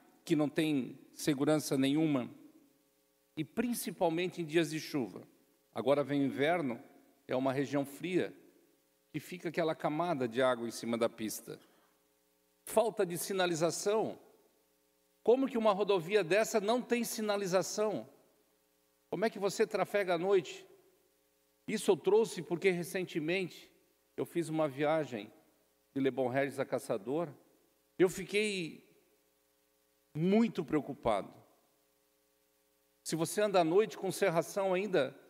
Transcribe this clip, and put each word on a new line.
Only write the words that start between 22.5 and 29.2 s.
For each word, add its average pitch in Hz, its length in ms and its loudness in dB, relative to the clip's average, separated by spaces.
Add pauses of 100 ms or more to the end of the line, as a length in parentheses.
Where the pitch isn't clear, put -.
recentemente 175 1000 -4 (460)
eu 135 80 -4
fiz - 240 -4
uma 156 200 0
viagem 139 640 -2 (640)
de 135 60 -2
Lebon 131 280 2
Regis 131 320 -2
a 131 40 0
Caçador. 127 640 -4 (720)
Eu 185 100 6
fiquei 190 800 -4 (1300)